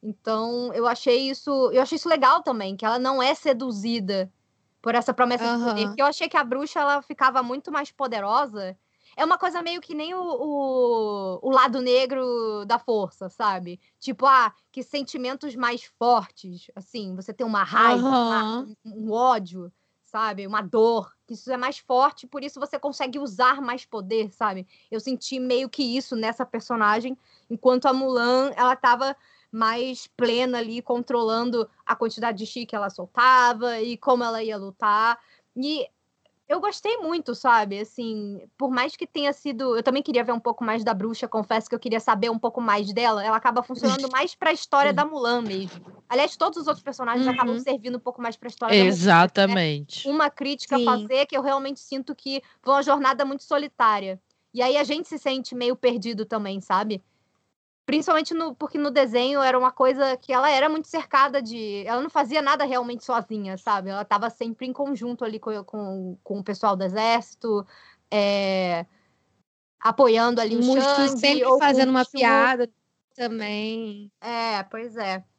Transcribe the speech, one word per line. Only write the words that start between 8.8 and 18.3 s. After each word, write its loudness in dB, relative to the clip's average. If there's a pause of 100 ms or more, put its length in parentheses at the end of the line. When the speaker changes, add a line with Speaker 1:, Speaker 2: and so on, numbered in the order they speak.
Speaker 1:
É 0
uma 2
coisa -2
meio -6
que -14
nem -8
o, -6
o, -2
o -2
lado 4
negro 0
da 2
força, -4
sabe? -4 (180)
Tipo, -2
ah, 6 (180)
que -12
sentimentos -8
mais -4 (140)
fortes, -2
assim, -12
você -12
tem -6
uma 0
raiva, 4
uma, 2
Speaker 2:
Aham. 0 (160)